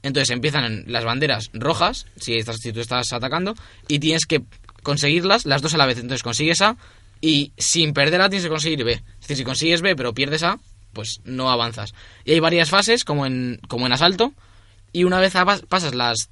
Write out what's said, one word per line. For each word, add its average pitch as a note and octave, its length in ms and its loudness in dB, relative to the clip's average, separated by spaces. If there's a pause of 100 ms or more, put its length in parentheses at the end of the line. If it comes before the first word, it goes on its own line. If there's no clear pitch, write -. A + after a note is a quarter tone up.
entonces C3+ 280 -2
empiezan C3 340 0
en A2 220 -6
las A#2+ 180 -4
banderas B2 480 -2
rojas, D#3 540 -2 (100)
si - 200 -6
estás, A2+ 260 -4
si A#2 100 -6
tú A2+ 80 -6
estás B2 320 -2
atacando, D3+ 420 -4 (340)
y D3 100 2
tienes D#3 280 0
que D3+ 160 0 (400)
conseguirlas, E3+ 640 2
las C3+ 160 2
dos D#3 120 -2
a - 20 0
la C#3+ 100 6
vez. B2 120 0
Entonces B2 240 -6
consigues D3+ 380 0
A, G#3+ 160 4 (440)
y C#3+ 380 0
sin D#3+ 340 0
perder D3 300 2
A G3 60 4
tienes F#3+ 160 -2
que D#3+ 60 -4
conseguir D3+ 340 -2
B. A#2+ 80 0
Es - 300 -8
decir, B2 160 -6
si C3 60 -6
consigues E3 380 0
B F#3 140 2
pero B2 180 -2
pierdes C#3+ 300 -2
A, G3 140 0 (340)
pues - 320 -10
no B2+ 260 -2
avanzas. A#2 440 -2 (300)
Y C#3 80 2
hay E3 80 6
varias E3 300 4
fases, G3+ 340 2
como C#3+ 220 -2
en, B2+ 420 -4
como B2 180 -2
en B2 60 2
Asalto, F#3 400 2 (600)
y F3 120 2
una F#3 160 2
vez F#3+ 160 4
a-, F#3 80 6
pasas F3+ 500 0
las A#2+ 360 0